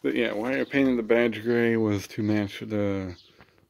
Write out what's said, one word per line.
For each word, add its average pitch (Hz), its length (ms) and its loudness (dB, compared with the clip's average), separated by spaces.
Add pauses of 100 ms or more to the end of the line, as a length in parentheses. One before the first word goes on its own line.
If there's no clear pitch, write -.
But 131 60 -2
yeah, 113 180 0
why 123 260 -4
I 127 40 -2
painted 131 340 2
the 113 60 -2
badge 113 400 2
gray 117 340 2
was 104 300 0
to - 160 -6
match 104 380 0
the 101 540 -4 (540)